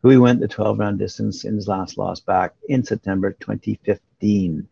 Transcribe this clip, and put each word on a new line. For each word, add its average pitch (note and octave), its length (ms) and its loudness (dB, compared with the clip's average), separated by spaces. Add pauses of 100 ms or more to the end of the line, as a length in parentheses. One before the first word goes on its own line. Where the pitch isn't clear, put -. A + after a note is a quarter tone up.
who B2 80 8
he C3 80 10
went B2 220 6
the - 80 -2
twelve G#2+ 320 -2
round G#2 180 -2
distance G#2 480 -6
in G#2+ 100 -4
his G2+ 120 -6
last F#2+ 300 -6
loss F#2 220 -6
back F#2 360 -2 (140)
in C3 140 0
September G2 500 -4
twenty G#2+ 500 -8
fifteen. G2 880 -2